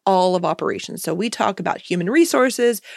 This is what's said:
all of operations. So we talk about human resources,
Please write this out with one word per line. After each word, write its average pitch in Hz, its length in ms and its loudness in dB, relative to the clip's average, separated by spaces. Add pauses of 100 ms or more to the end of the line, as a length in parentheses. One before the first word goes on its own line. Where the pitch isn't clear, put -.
all 185 320 4
of 175 80 -2
operations. 165 580 -4
So 160 120 -4
we 175 160 -4
talk 202 280 -2
about - 220 -4
human 175 300 -4
resources, 254 720 2 (140)